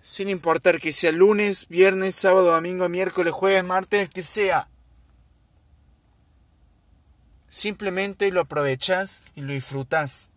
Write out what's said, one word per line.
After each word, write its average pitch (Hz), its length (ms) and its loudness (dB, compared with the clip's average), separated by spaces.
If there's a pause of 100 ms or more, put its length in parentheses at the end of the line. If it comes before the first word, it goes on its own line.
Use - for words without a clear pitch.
sin - 280 -6
importar 165 500 0
que 156 120 -4
sea 165 200 2
lunes, 202 560 4
viernes, 190 480 2
sábado, 185 380 4
domingo, 180 340 -2
miércoles, 180 460 -2
jueves, 190 300 0
martes, 185 380 -2
el 180 80 -6
que 180 120 -10
sea. 180 480 0 (2750)
Simplemente 196 800 -4
lo 180 100 0
aprovechás 147 840 -2 (120)
y 147 60 -14
lo 139 100 -10
disfrutás. 139 840 -4